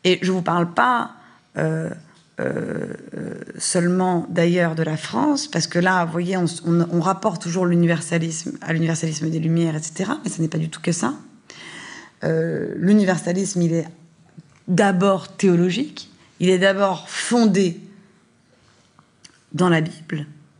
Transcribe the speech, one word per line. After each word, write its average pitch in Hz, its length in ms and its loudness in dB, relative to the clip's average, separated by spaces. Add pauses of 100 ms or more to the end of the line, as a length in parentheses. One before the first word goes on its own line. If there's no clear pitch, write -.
Et 185 180 4
je 185 100 0
vous 185 120 0
parle 170 300 0
pas, 240 400 2 (440)
euh, 160 320 -2 (500)
euh, - 540 -6 (240)
euh, - 160 -10 (240)
seulement 180 720 0
d'ailleurs 170 460 2
de 160 80 -2
la 156 140 -2
France, 277 500 -2
parce 170 180 -2
que - 140 -2
là, 185 260 2
vous 165 60 -6
voyez, 175 260 -2
on, 180 80 2 (220)
on, 170 240 4
on 170 80 2
rapporte 185 420 0
toujours 175 240 -2
l'universalisme 170 960 0
à 165 100 -6
l'universalisme 160 600 -2
des 160 80 -2
Lumières, 160 360 2
et 156 60 -4
cetera, 202 420 -4
mais 202 60 -6
ce - 140 -6
n'est 160 40 0
pas 160 120 -4
du 160 100 -4
tout - 120 -14
que 175 100 -2
ça. 240 240 -2 (1080)
Euh, 160 540 -2
l'universalisme, 185 840 2
il 165 100 2
est 165 140 -2 (800)
d'abord 190 680 2
théologique, 185 720 2 (300)
il 180 100 2
est 185 80 6
d'abord 190 520 2
fondé 202 720 2 (1700)
dans 180 160 2
la 165 120 4
Bible. 160 440 -8 (340)